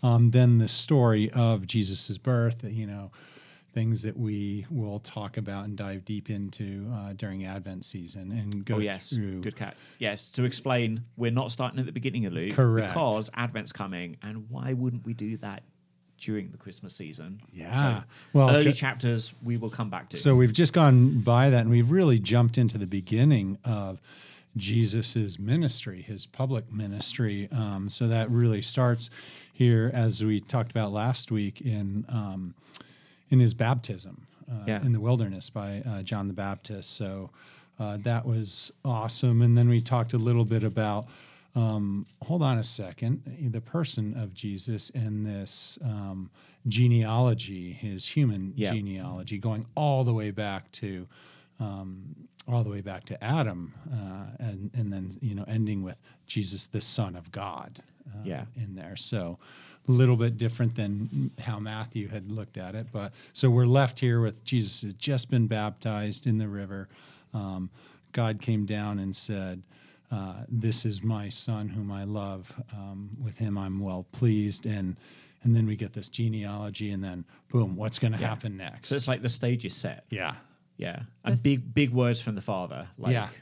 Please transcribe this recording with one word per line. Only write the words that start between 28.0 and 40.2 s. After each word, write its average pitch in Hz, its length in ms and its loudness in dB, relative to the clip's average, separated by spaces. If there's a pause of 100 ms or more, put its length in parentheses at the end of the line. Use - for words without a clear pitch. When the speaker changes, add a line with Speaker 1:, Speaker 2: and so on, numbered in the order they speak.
Speaker 1:
that 113 220 2
really 117 320 4
starts 120 480 0 (420)
here, 117 420 6
as 113 300 2
we 107 160 2
talked 117 320 -2
about 107 200 0
last 113 380 -2
week, 104 300 -2
in, 104 480 -2
um, 95 460 -6 (760)
in 135 80 8
his 117 160 6
baptism, 113 720 -2 (240)
uh, 113 160 -6
Speaker 2:
Yeah. 110 180 -2
Speaker 1:
in 123 80 4
the 110 80 4
wilderness 107 500 0
by, 101 320 -6
uh, 104 200 -6
John 98 240 -4
the 98 80 -4
Baptist. 98 640 -8
So, 95 340 -8 (480)
uh, 104 200 -6
that 117 280 0
was 113 460 -2 (120)
awesome. 117 560 2
And 120 160 8
then 120 120 8
we 117 120 6
talked 117 340 0
a 123 40 4
little 117 260 4